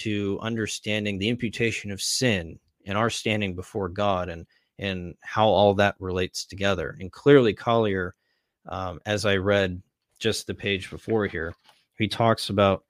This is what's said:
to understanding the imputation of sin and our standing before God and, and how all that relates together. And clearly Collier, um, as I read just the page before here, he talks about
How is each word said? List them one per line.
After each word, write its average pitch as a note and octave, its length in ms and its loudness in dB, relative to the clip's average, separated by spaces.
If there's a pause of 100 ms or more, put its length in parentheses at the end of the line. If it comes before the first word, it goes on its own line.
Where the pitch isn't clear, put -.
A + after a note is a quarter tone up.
to G2+ 400 -2
understanding G#2+ 760 -4
the G2 120 0
imputation A2+ 640 -2
of F#2+ 100 -8
sin F#2+ 580 0 (260)
and G2 120 -2
our A2+ 120 2
standing G#2+ 460 -2
before F#2 340 -6
God F#2+ 400 0
and, E2 160 -12 (340)
and F#2 420 -6
how - 260 2
all G2+ 280 6
that G2+ 240 4
relates F#2 460 -4
together. F#2+ 540 -2
And F#2 120 -12
clearly C3 420 2
Collier, G2 600 -2 (520)
um, F2+ 380 -8
as G#2 200 0
I G2 120 4
read F#2+ 440 2 (380)
just - 260 -2
the G2+ 80 -6
page F#2+ 360 -4
before G#2+ 360 -2
here, E2 300 -6 (420)
he A2 100 0
talks A2+ 420 2
about G2 400 4